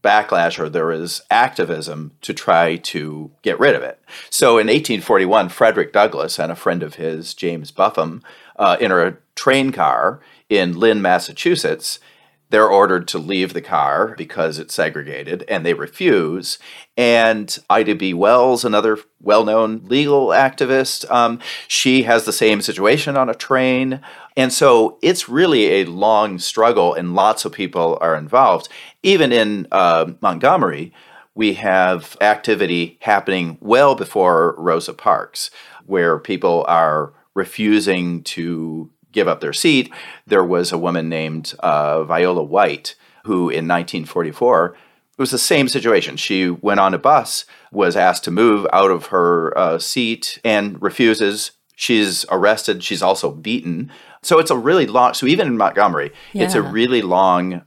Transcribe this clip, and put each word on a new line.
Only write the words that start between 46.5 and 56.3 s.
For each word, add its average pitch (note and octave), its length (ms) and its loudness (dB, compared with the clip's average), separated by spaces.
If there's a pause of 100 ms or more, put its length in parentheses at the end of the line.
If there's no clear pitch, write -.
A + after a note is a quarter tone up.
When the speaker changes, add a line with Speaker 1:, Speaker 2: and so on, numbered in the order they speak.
Speaker 1:
on G2 140 4
a - 40 -2
bus, C#3+ 460 0 (300)
was F#2+ 240 0
asked F2+ 260 2
to - 80 -6
move G#2 400 2
out G2 180 4
of F2 180 -2
her, F2 500 0
uh, E2 220 0
seat, A#2 640 -6
and G#2 360 -2
refuses. G#2 680 0 (240)
She's G#2 560 -2
arrested. G2 540 0
She's F2+ 160 -6
also F#2+ 300 0
beaten. F2 600 -8 (320)
So E3 160 4
it's E3 120 0
a C3 60 2
really C#3+ 300 2
long, B2 260 2
so - 120 -4
even F3 220 2
in A#2+ 100 -2
Montgomery, F2+ 560 2 (200)